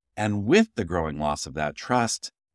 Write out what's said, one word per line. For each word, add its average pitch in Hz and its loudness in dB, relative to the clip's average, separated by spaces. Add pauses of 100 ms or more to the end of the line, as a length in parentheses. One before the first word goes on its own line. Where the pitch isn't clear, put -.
(160)
And 104 0
with 214 6
the 101 -2
growing 80 -2
loss 73 -2
of 69 -12
that 73 -4
trust, - -2 (240)